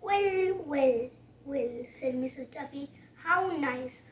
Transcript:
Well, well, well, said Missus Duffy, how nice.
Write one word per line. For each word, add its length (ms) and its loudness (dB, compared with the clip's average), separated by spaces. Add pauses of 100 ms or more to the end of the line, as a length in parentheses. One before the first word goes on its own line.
Well, 540 2 (100)
well, 440 4 (360)
well, 400 -4 (140)
said 160 -2
Missus 320 -4
Duffy, 420 -10 (260)
how 320 2
nice. 640 -4